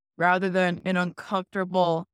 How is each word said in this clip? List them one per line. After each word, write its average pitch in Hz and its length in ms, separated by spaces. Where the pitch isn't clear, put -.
rather 180 340
than 180 340
an 185 120
uncomfortable 180 1160